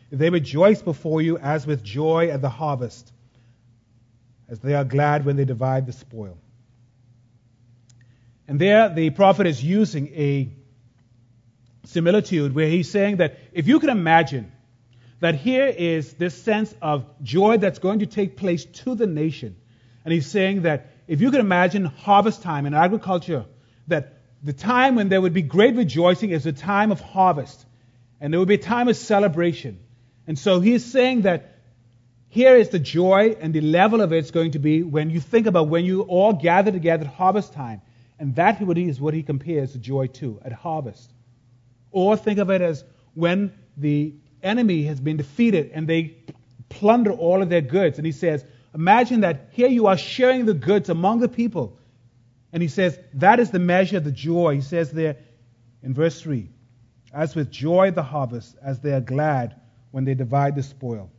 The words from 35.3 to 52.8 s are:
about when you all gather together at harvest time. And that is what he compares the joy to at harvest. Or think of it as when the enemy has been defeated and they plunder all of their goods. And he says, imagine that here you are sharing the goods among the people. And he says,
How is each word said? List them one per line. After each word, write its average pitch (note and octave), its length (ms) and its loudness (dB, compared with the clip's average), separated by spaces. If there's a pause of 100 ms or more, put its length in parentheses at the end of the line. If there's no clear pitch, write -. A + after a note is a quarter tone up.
about E3+ 220 2
when E3+ 160 0
you F#3 180 -2
all F#3+ 300 2
gather F3 380 2
together E3 340 0
at C#3+ 80 -10
harvest F#3+ 400 0
time. A#2 300 -12 (360)
And C#3 180 -6
that F#3+ 260 2
is E3+ 380 -2
what D3+ 120 -2
he D#3 100 -4
compares C#3+ 500 -6
the C3 60 -14
joy C3+ 280 -4
to A#2+ 360 -12
at B2+ 100 -14
harvest. D3 600 -10 (800)
Or G3 260 2
think G#3 220 -2
of F#3+ 120 0
it F#3 120 2
as D#3+ 220 -4 (300)
when F3+ 380 0 (240)
the D3 380 -2 (280)
enemy G3 420 0
has D3 160 -6
been D3+ 160 -4
defeated E3 580 0
and D#3 140 -6
they E3 280 -2 (520)
plunder G#3+ 440 2
all F3 300 2
of F#3 60 -2
their E3+ 120 2
goods. D#3 380 0
And D3+ 80 -6
he E3 60 -4
says, D3+ 320 -4 (280)
imagine A3+ 480 2
that E3+ 320 -2
here B3 160 2
you A#3+ 200 4
are F#3+ 80 4
sharing B3+ 500 0
the G#3+ 80 2
goods F#3 340 0
among F#3 300 0
the A#3 100 2
people. G3 480 -6 (760)
And E3+ 100 -4
he E3+ 60 -2
says, F3+ 300 -2 (160)